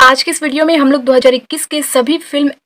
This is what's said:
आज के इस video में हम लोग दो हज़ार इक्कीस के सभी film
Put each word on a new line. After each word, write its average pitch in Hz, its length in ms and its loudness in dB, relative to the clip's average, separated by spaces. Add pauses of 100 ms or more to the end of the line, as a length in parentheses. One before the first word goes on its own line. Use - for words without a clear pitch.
आज 262 200 2
के - 80 -6
इस 311 120 -6
video 302 220 -2
में 320 120 2
हम 277 160 2
लोग 277 120 0
दो 262 80 2
हज़ार 254 220 4
इक्कीस 262 320 -8
के 302 160 -6
सभी 269 380 -2
film 285 300 -2 (160)